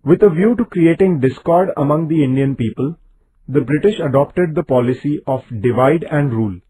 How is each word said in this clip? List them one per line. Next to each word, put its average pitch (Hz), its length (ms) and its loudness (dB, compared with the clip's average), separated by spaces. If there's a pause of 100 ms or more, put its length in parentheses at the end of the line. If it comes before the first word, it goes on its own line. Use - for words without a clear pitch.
With 175 180 4
a 208 60 6
view 190 280 2
to 240 100 -2
creating 165 540 2
discord 131 560 0
among 151 320 0
the 156 140 0
Indian 135 320 0
people, 123 420 -4 (520)
the 131 140 0
British 156 360 0
adopted 151 560 0
the 131 80 -2
policy 131 640 -2
of 131 160 -4 (200)
divide 127 420 2
and 143 280 -2
rule. 107 380 -4